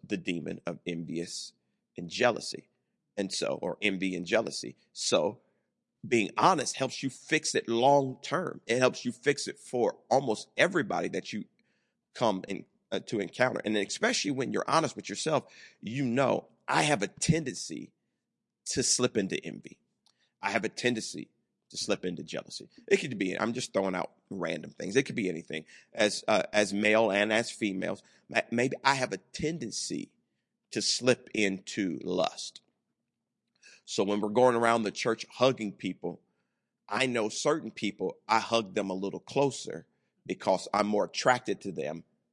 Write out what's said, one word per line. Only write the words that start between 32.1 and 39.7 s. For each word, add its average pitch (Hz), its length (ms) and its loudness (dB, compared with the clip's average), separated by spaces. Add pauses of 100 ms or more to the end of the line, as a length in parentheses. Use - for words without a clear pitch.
So - 180 -2
when 101 180 2
we're 104 100 -2
going 123 260 6
around 117 260 4
the 101 80 -2
church - 400 -2
hugging 120 420 2
people, - 480 -8 (680)
I 117 180 2
know 117 220 0
certain 151 420 -2
people, 98 460 -4 (120)
I 110 120 4
hug 110 340 0
them 98 160 0
a 92 40 -2
little 95 260 -6
closer - 640 -2 (400)